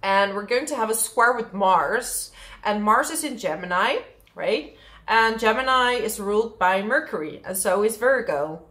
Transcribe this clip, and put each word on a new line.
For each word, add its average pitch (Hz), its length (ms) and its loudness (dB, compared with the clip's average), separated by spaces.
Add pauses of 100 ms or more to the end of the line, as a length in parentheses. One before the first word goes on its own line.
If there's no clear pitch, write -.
And 196 320 2
we're 202 120 -6
going 262 200 0
to 294 100 -4
have 226 120 0
a 220 60 0
square 240 400 2
with 226 180 -6
Mars. 190 800 0 (320)
And 208 180 -2
Mars 240 280 2
is 311 120 -6
in 262 140 -6
Gemini, 185 640 -2 (360)
right? 208 440 -4 (280)
And 226 320 2
Gemini 247 540 2
is 220 260 -2
ruled 214 400 -2
by 190 220 2
Mercury, 214 640 -4
and 185 120 -8
so 202 280 0
is 220 120 0
Virgo 165 760 0